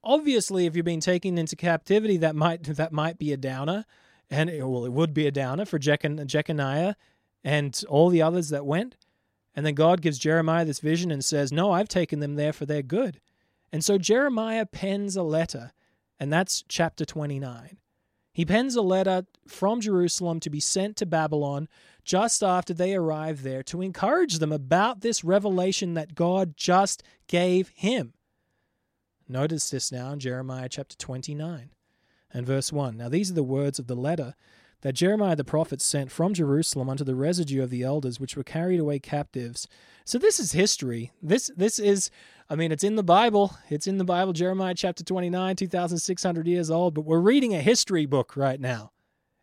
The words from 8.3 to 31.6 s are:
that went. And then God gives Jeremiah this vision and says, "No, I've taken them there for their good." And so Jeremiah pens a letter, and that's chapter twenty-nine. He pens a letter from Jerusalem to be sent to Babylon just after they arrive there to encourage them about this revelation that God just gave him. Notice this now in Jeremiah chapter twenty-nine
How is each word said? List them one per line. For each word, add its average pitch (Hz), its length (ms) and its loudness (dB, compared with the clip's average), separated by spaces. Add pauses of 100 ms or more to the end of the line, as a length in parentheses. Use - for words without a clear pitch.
that 143 180 -4
went. 185 300 -2 (580)
And 143 100 -4
then 151 100 0
God 165 260 6
gives 147 180 0
Jeremiah 160 460 2
this 151 160 -4
vision 170 300 0
and 139 140 -4
says, 143 280 0
"No, 175 180 2
I've 190 180 2
taken 160 320 -2
them 143 140 -4
there 147 180 -2
for - 140 -8
their 147 160 -2
good." 180 380 -4 (520)
And 156 120 -2
so 202 140 4
Jeremiah 226 680 0
pens 196 500 -4
a 190 60 -2
letter, 156 500 -2 (460)
and 143 140 -4
that's 180 360 0
chapter 160 360 -2
twenty-nine. 139 720 -10 (540)
He 170 120 0
pens 233 300 2
a 233 80 2
letter 185 440 2 (200)
from 220 340 0
Jerusalem 175 600 0
to 156 100 -6
be 147 100 -6
sent 202 360 -2
to 202 100 -2
Babylon 151 640 -2 (360)
just 214 380 2
after 180 320 2
they 180 200 0
arrive 156 480 -2
there 131 220 -6
to 170 160 -8
encourage 196 580 0
them 156 140 0
about 175 480 2
this 233 240 -2
revelation 185 680 0
that 156 200 -6
God 180 420 0
just 190 460 2 (260)
gave 180 460 2
him. 185 380 -2 (1160)
Notice 143 420 -4
this 131 200 -4
now 127 220 -10
in 147 60 -8
Jeremiah 127 500 -8
chapter - 280 -12
twenty-nine 147 760 -10 (600)